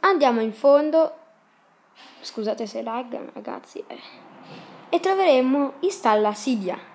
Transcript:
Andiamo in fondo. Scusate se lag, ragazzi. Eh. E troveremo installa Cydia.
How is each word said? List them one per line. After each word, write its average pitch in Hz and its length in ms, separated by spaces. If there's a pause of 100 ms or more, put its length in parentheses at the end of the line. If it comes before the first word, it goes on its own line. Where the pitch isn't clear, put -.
Andiamo 277 400
in 220 120
fondo. 302 640 (1040)
Scusate 220 440
se 226 160
lag, 240 520
ragazzi. - 540
Eh. - 120 (920)
E 339 100
troveremo 285 840
installa 214 500
Cydia. 208 460 (180)